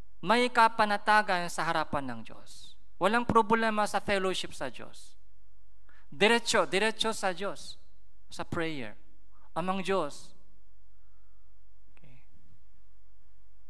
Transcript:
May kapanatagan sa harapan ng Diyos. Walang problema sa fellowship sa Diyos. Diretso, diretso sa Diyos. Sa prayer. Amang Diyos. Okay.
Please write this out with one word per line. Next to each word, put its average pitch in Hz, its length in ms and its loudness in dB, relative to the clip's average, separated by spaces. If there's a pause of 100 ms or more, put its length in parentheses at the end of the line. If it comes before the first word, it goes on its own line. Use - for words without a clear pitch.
(200)
May 240 320 4
kapanatagan 208 960 4
sa 165 180 -2
harapan 151 460 2
ng 113 160 -4
Diyos. - 480 -4 (260)
Walang 226 240 4
problema 220 640 4
sa 208 80 2
fellowship 190 560 0
sa 139 160 -4
Diyos. - 480 -6 (960)
Diretso, 208 560 4
diretso 214 480 2
sa 190 160 0
Diyos. 175 480 -4 (480)
Sa - 160 -4
prayer. 151 480 -2 (640)
Amang 185 240 0
Diyos. 175 560 0 (1600)
Okay. 135 240 -6 (1500)